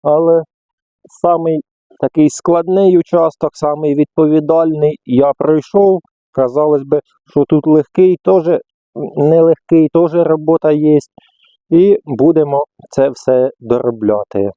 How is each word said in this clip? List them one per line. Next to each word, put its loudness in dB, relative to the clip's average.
але 0
самий -2
такий 0
складний 0
участок, -2
самий -4
відповідальний 0
я 0
пройшов. 0
Казалось -2
би, -2
що 0
тут 0
легкий, 2
теж 0
нелегкий, 2
теж 0
робота 0
є. 2
І 2
будемо 0
це 0
все -2
доробляти. -4